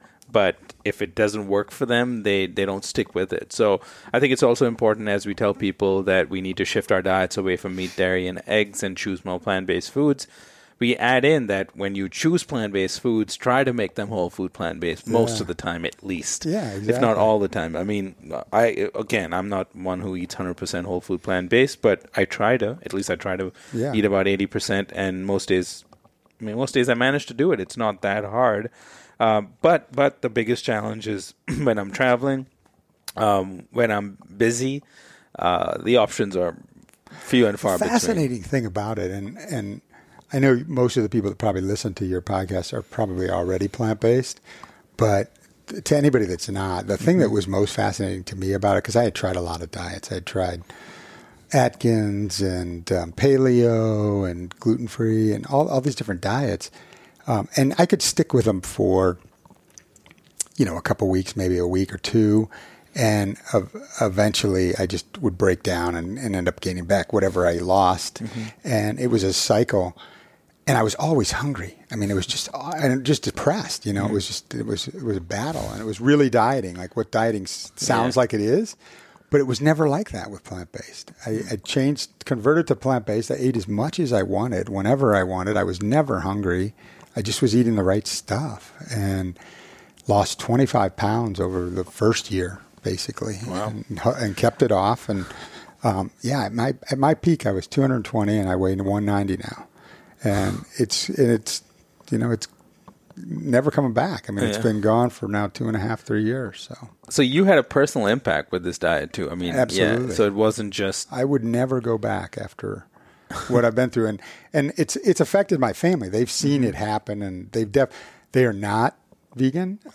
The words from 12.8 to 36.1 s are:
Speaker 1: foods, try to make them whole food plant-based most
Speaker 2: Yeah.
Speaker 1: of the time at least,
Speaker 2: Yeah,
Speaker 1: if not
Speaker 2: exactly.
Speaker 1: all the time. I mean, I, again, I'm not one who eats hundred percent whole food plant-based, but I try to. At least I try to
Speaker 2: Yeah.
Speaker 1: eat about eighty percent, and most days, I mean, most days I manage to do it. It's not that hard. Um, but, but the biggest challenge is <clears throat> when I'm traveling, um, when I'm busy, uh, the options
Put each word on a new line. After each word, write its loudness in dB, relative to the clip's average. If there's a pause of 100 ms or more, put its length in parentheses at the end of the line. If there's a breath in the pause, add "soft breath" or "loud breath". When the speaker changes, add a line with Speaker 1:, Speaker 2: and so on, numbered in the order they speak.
Speaker 1:
foods, 0
try 2
to 0
make -2
them -6
whole -2
food -6
plant-based -4
most 2
Speaker 2:
Yeah. -4
Speaker 1:
of -4
the -6
time -6
at -10
least, -6
Speaker 2:
Yeah, -2
Speaker 1:
if -8
not 0
Speaker 2:
exactly. 2
Speaker 1:
all 4
the 0
time. -4
I -2
mean, -4 (380)
I, 2
again, -2
I'm -2
not -4
one -6
who -6
eats -8
hundred -6
percent -6
whole -4
food -6
plant-based, 0
but 2 (100)
I 2
try 0
to. -4
At -10
least -4
I 0
try -6
to -6 (200 loud breath)
Speaker 2:
Yeah. -2
Speaker 1:
eat 4
about 4
eighty 2
percent, -2
and -4
most -2
days, 0 (560)
I -10
mean, -8
most -4
days 4
I 2
manage 0
to -16
do 2
it. 0
It's -8
not -2
that -2
hard. 0 (500 loud breath)
Um, 2
but, 4
but 0
the -4
biggest -2
challenge -4
is -8 (160)
<clears throat> -4
when 2
I'm -4
traveling, 2 (680)
um, 0
when 0
I'm -4 (180)
busy, 0 (560 soft breath)
uh, 0
the 4
options 2